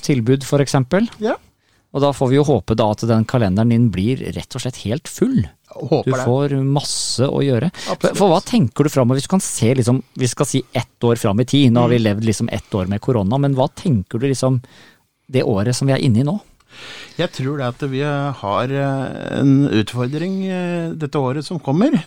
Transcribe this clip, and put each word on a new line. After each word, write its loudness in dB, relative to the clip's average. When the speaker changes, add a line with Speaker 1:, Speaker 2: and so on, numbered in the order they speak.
Speaker 1:
tilbud, 2
for 0
eksempel. 2
Speaker 2:
Ja. -2
Speaker 1:
Og -2
da 4
får 0
vi 4
jo 4
håpe 0
da 2
at -6
den 4
kalenderen 2
din 4
blir -2
rett -12
og -8
slett -8
helt -6
full. 0
Speaker 2:
Håper -2
Speaker 1:
Du 0
Speaker 2:
det. 0
Speaker 1:
får 0
masse -2
å 0
gjøre. 0
Speaker 2:
Absolutt. -8
Speaker 1:
For, 0
for 2
hva 4
tenker 2
du 0
fremover? 2
Hvis -6
du -2
kan 4
se 0
liksom, 2
vi -2
skal -2
si -2
ett -6
år 2
fram 0
i 2
tid. 4
Nå 4
har 4
vi 4
Speaker 2:
Mm. 2
Speaker 1:
levd 0
liksom 0
ett -8
år -2
med -2
korona, 0
men 0
hva 2
tenker -2
du 0
liksom 0
det 0
året 0
som -2
vi 2
er 0
inne 4
i 4
nå? -2
Speaker 2:
Jeg -4
tror -4
det -4
at -6
vi -4
har, -4
eh, -4
en 4
utfordring, -2
eh, -4
dette -6
året -2
som -8
kommer. 0